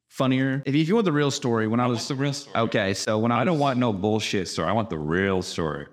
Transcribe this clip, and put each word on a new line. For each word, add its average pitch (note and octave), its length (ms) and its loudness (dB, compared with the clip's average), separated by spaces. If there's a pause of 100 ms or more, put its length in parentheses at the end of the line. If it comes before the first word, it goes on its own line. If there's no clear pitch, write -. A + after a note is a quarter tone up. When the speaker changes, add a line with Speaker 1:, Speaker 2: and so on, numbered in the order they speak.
Speaker 1:
funnier. C3 580 0
If, C3+ 80 0
if D#3 120 2
you F3+ 60 0
want A3+ 120 2
the F3 60 2
real D3 200 2
story, A2+ 360 0
when A#2 120 0
I B2 80 2
was A#2+ 100 0
Speaker 2:
What's A2 120 -6
the D3+ 60 -2
real C#3 180 -2
story? - 220 -10 (100)
Speaker 1:
Okay, G2+ 280 0
so G#2+ 240 -2
when A2+ 140 2
I A#2+ 100 2
Speaker 2:
I - 20 2
don't F3 120 2
Speaker 1:
was C#3+ 60 0
Speaker 2:
want C3+ 180 0
no B2 120 2
bullshit G#2 560 0
story. D#2+ 200 -4
I F2+ 40 0
want A2 200 0
the E2 80 -4
real F#2 420 2
story. D2+ 520 -4